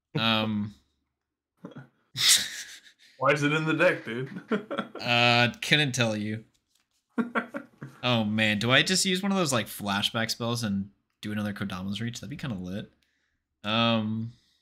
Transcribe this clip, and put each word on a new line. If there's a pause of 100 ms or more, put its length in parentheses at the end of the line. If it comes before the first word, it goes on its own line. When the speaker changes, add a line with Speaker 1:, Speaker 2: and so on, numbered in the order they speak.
(200)
Speaker 1:
Um. (920)
<laughs> (1500)
Speaker 2:
Why
is
it
in
the
deck,
dude? (200)
<laughs> (340)
Speaker 1:
Uh, (120)
couldn't
tell
you. (760)
Speaker 2:
<laughs> (800)
Speaker 1:
Oh
man,
do
I
just
use
one
of
those,
like,
flashback
spells
and (320)
do
another
Kodama's
Reach?
That'd
be
kinda
lit. (720)
Um, (300)